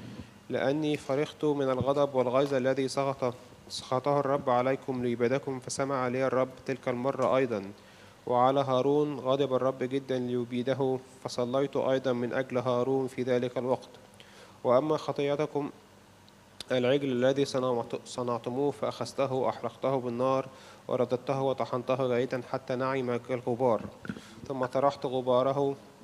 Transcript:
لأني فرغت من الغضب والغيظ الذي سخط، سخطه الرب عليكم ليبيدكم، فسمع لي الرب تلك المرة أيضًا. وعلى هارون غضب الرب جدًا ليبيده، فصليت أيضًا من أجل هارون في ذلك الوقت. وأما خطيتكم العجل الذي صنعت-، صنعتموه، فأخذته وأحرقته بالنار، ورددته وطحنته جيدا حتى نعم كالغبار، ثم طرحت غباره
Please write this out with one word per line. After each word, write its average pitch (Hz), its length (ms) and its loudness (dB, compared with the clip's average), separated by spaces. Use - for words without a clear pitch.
لأني 147 480 0
فرغت 143 480 -4
من 143 240 2
الغضب 135 460 2
والغيظ 131 380 2
الذي 131 340 2
سخط، 131 460 -2
سخطه 143 500 0
الرب 135 300 0
عليكم 127 540 2
ليبيدكم، 123 560 0
فسمع 135 480 -2
لي 127 200 0
الرب 131 220 2
تلك 131 240 -4
المرة 127 480 2
أيضًا. 117 260 0
وعلى 127 320 4
هارون 139 600 2
غضب 131 340 0
الرب 131 300 0
جدًا 135 360 -2
ليبيده، 123 800 -2
فصليت 131 540 -2
أيضًا 131 360 2
من 120 200 -2
أجل 131 240 -2
هارون 127 500 0
في 123 160 -6
ذلك 123 340 0
الوقت. 123 320 -2
وأما 135 340 4
خطيتكم 143 720 -2
العجل 131 400 2
الذي 135 340 2
صنعت-، 127 600 -2
صنعتموه، 123 680 -2
فأخذته 120 640 -4
وأحرقته 131 640 -2
بالنار، 127 480 0
ورددته 123 540 0
وطحنته 127 760 0
جيدا 127 240 -2
حتى 131 240 -4
نعم 127 400 -2
كالغبار، 120 640 0
ثم 127 180 -2
طرحت 135 400 2
غباره 131 720 2